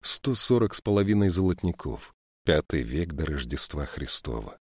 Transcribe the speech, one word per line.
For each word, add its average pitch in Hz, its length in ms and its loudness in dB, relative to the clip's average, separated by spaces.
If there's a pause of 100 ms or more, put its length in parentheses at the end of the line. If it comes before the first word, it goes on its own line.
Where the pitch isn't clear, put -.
Сто - 320 0
сорок 117 400 2
с - 80 -2
половиной 101 480 4
золотников, 90 840 -2 (320)
пятый 76 360 2
век 71 320 -4
до 76 140 -4
Рождества 71 580 -4
Христова. - 800 -6